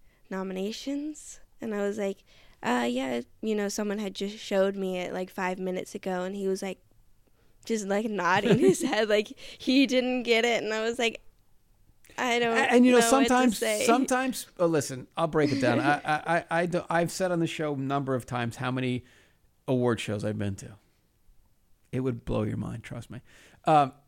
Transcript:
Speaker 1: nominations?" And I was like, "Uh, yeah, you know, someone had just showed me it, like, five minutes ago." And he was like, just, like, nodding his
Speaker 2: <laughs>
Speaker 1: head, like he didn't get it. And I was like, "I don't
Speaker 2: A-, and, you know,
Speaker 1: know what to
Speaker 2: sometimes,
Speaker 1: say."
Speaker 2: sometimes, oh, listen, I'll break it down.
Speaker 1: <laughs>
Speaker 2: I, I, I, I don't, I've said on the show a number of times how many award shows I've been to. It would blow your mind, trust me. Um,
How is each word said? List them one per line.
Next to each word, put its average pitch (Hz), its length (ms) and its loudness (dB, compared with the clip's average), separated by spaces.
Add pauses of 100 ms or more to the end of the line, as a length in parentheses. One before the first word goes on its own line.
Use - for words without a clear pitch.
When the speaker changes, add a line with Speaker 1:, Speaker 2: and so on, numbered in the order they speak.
(300)
Speaker 1:
nominations?" 208 1120 -8 (200)
And 226 160 -8
I 202 60 -2
was 202 160 -2
like, 196 260 -6 (380)
"Uh, 240 280 0
yeah, 247 320 -4 (200)
you 220 140 -2
know, 202 120 -2
someone 208 320 -4
had 196 160 -6
just 202 220 -8
showed 196 400 0
me 185 220 -4
it, 180 140 -6
like, 185 160 -6
five 185 300 -4
minutes 185 360 -6
ago." 185 280 -6
And 190 120 -6
he 196 120 -4
was 190 140 -2
like, 190 180 -8 (840)
just, 214 220 -4
like, 202 220 0
nodding 202 500 4
his 359 220 4
Speaker 2:
<laughs> 262 80 -2
Speaker 1:
head, 220 180 2
like 214 240 2 (260)
he 269 300 4
didn't 254 360 0
get 226 200 2
it. 233 180 2
And 214 120 -4
I 220 100 -2
was 233 160 -2
like, 233 220 -2 (960)
"I 240 220 0
don't 233 180 0
Speaker 2:
A-, - 20 2
and, 247 260 6
you 254 60 8
know, 247 80 8
Speaker 1:
know 233 120 6
what 269 120 6
to 240 60 2
Speaker 2:
sometimes, 247 280 4
Speaker 1:
say." 214 280 0
Speaker 2:
sometimes, 254 640 2 (120)
oh, 175 60 2
listen, 139 500 0
I'll 165 120 0
break 151 260 2
it 139 80 0
down. 120 180 4
Speaker 1:
<laughs> 139 120 2
Speaker 2:
I, 147 120 2
I, 156 340 0
I, - 80 -4 (160)
I 175 40 0
don't, 170 240 -2
I've 170 220 0
said 185 200 -2
on 175 80 0
the 165 80 2
show 151 260 -4
a 139 40 -6
number 135 380 -2
of 120 100 -4
times 120 320 -4
how 127 140 -4
many 127 340 -2 (600)
award 123 360 2
shows 104 240 -4
I've 107 120 -4
been 101 180 -4
to. - 200 -16 (1160)
It 123 80 -2
would 127 240 -6
blow 117 180 -2
your 110 140 -4
mind, 117 260 -8
trust 120 280 -14
me. 123 100 -14 (440)
Um, 147 280 4 (140)